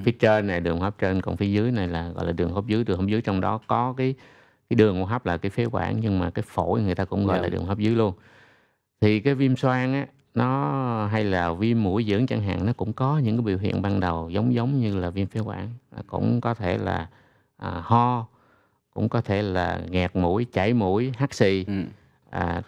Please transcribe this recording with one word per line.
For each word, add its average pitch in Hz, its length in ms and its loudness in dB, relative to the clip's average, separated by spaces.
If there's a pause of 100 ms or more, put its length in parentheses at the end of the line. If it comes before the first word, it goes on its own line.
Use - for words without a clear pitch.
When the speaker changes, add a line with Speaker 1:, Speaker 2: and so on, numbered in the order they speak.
Speaker 1:
Phía 117 80 2
trên 107 340 4
này 87 140 -2
đường 85 180 0
hô 87 60 -4
hấp 107 140 -4
trên, 95 220 0
còn 87 160 -4
phía 101 140 -2
dưới 104 220 2
này 98 160 0
là 85 200 -4
gọi 87 180 -6
là 85 60 -2
đường 85 160 -2
hô 87 60 -4
hấp 101 120 -4
dưới. 110 180 0
Đường 98 120 0
hô 92 60 -2
hấp 98 80 0
dưới 110 120 0
trong 95 180 -2
đó 98 260 -2
có 120 300 0
cái, 131 180 0 (560)
cái 120 60 -2
đường 104 220 6
hô 92 60 0
hấp 117 220 -4
là 87 100 0
cái 98 140 -4
phế 120 140 -2
quản, 104 360 -2
nhưng 104 180 0
mà 87 120 0
cái 104 160 -4
phổi 95 360 0
người 98 120 2
ta 95 100 -2
cũng 98 220 0
gọi 90 120 2
Speaker 2:
Dạ. 90 40 -2
Speaker 1:
là 92 60 -2
đường 92 140 -2
hô 87 60 -4
hấp 101 100 -2
dưới 110 160 2
luôn. 107 200 2 (880)
Thì 107 200 4
cái 139 140 2
viêm 131 220 2
xoang 127 380 2
á, 139 120 -4 (280)
nó 127 720 0
hay 107 180 0
là 90 280 0
viêm 110 300 2
mũi 101 260 0
dưỡng 104 180 2
chẳng 113 160 -2
hạn, 90 240 -2
nó 123 60 2
cũng 107 200 -4
có 139 260 0
những 113 180 2
cái 120 80 0
biểu 95 140 0
hiện 98 240 -2
ban 101 180 0
đầu 85 300 -2
giống 110 240 2
giống 127 260 0
như 104 160 0
là 87 140 -2
viêm 98 160 -2
phế 110 140 -6
quản. 104 280 -6 (280)
À, 104 100 -10
cũng 104 340 0
có 117 140 -2
thể 98 240 -2
là, 92 300 -4 (480)
à, - 140 -8 (140)
ho, 120 420 2 (680)
cũng 107 140 0
có 120 120 0
thể 104 220 0
là 90 380 -2 (100)
nghẹt 90 260 0
mũi, 92 360 2
chảy 107 220 2
mũi, 113 420 2
hắt 135 180 -2
xì. 95 320 4
Speaker 2:
Ừ. 104 60 -4 (580)
Speaker 1:
À, 87 380 -2